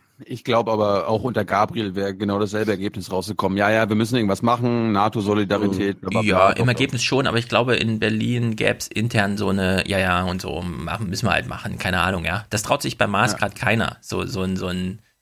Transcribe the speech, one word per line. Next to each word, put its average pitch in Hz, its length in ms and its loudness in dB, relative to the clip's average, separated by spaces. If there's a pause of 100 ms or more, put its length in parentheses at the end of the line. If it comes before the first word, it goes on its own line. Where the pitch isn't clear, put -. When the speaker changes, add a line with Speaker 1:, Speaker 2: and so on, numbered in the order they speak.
(240)
Speaker 1:
ich 123 200 -12
glaub 117 260 2
aber, 104 380 2
auch 107 160 2
unter 110 200 0
Gabriel 101 500 0
wäre 98 200 -2
genau 101 240 0
dasselbe 104 320 0
Ergebnis 98 420 -4
rausgekommen. 95 460 -2
Ja, 101 120 4
ja, 110 160 4
wir 104 100 0
müssen 113 200 0
irgendwas 101 240 0
machen, 117 520 2
nato-Solidarität, 101 1080 2
bla, 95 80 -10
bla, 95 140 0
bla, 104 80 0
Speaker 2:
Ja, 95 80 4
Speaker 1:
bla, 95 140 8
Speaker 2:
im - 120 -2
Speaker 1:
bla. 123 80 4
Speaker 2:
Ergebnis 127 320 0
schon, 127 220 2
aber 92 100 0
ich 117 140 -2
glaube, 120 260 2
in 110 220 0
Berlin 113 580 0
gäb's 110 300 -2
intern 104 500 0
so 101 140 -2
eine, 95 360 2
ja, 98 120 0
ja, 90 260 2
und 92 160 -2
so, 87 220 -6
machen, 87 480 -6
müssen 107 160 -2
wir 90 60 4
halt 82 160 0
machen, 90 280 -8
keine 90 240 0
Ahnung, 87 240 0
ja. 90 240 -4
Das 104 140 -2
traut 139 180 -2
sich - 160 -6
bei 107 100 0
Maas 101 260 0
Speaker 1:
Ja. - 60 -8
Speaker 2:
grad 101 180 -4
keiner, 110 440 0
so, 92 240 -6
so 95 160 -4
ein, 92 160 -2
so 95 120 -4
ein 90 180 -4
Speaker 1:
Der 92 80 -6
hat 107 60 -18 (220)